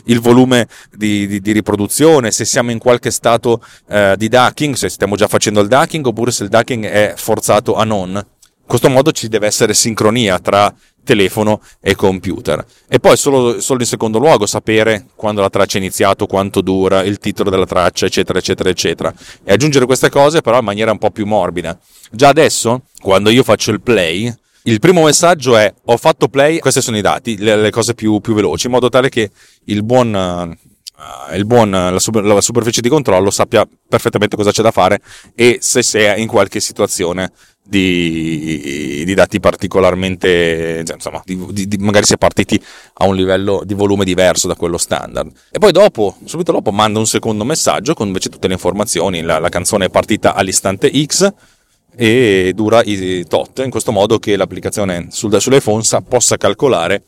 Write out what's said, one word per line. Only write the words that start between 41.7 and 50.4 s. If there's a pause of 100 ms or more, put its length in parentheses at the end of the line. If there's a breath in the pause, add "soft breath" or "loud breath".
magari
si
è
partiti (340 loud breath)
a
un
livello
di
volume
diverso
da
quello
standard. (180 soft breath)
E
poi
dopo,
subito
dopo,
manda
un
secondo
messaggio
con
invece
tutte
le
informazioni.
La,
la
canzone
è
partita
all'istante (140)